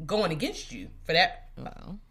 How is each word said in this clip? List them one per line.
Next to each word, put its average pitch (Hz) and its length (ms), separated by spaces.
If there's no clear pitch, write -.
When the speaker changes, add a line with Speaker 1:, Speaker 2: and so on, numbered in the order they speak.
Speaker 1:
going 190 280
against 240 400
you 107 160
for - 80
that 175 440
Speaker 2:
Well. - 420